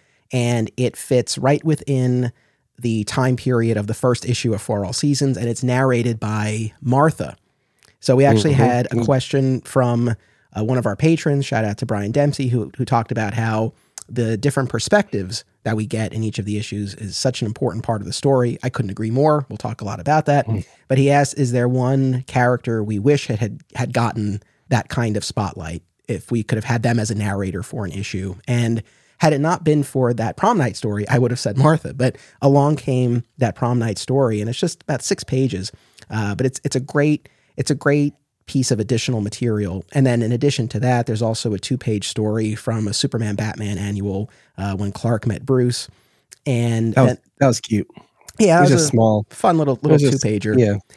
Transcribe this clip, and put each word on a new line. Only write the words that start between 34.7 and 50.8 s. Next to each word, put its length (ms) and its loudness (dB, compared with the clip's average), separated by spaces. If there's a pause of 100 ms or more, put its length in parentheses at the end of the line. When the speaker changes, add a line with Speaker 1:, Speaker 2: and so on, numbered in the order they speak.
Speaker 1:
about 180 -4
six 200 -4
pages. 480 -2 (380)
Uh, 260 -2
but 120 0
it's, 180 -6
it's 120 -2
a 40 -2
great, 480 0 (300)
it's 120 -2
a 40 2
great 400 0 (320)
piece 240 0
of 100 0
additional 400 -2
material. 720 -2
And 140 4
then 160 2
in 100 0
addition 360 0
to 120 -6
that, 240 2
there's 160 -2
also 320 -2
a 60 -2
two-page 500 -4
story 460 -2
from 340 -2
a 60 -4
Superman 400 -2
Batman 420 -4
annual, 540 -4 (260)
uh, 180 -4
when 160 -4
Clark 360 -2
met 180 -4
Bruce. 420 0 (600)
And 480 0
Speaker 2:
That 80 6
was, 80 8
Speaker 1:
then 80 -2 (220)
Speaker 2:
that 60 6
was 140 2
cute. 260 -2 (520)
Speaker 1:
Yeah, 200 6
Speaker 2:
It 40 8
was 80 8
Speaker 1:
it 40 6
was 100 4
Speaker 2:
just 40 -2
Speaker 1:
a 80 0
Speaker 2:
small. 320 4
Speaker 1:
fun 300 2
little, 160 2
Speaker 2:
It 80 -8
was 200 6
Speaker 1:
little 100 4
Speaker 2:
just, 100 -2
Speaker 1:
two-pager. 360 0
Speaker 2:
yeah. 180 4 (200)